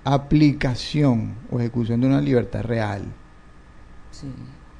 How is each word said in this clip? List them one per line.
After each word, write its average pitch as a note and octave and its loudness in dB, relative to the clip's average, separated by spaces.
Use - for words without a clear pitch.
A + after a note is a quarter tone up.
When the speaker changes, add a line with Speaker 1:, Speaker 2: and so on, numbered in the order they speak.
Speaker 1:
aplicación C#3 2
o B2 -2
ejecución A#2 0
de C3 4
una C#3 4
libertad A#2+ 0
real. G#2+ -2
Speaker 2:
Sí. - -14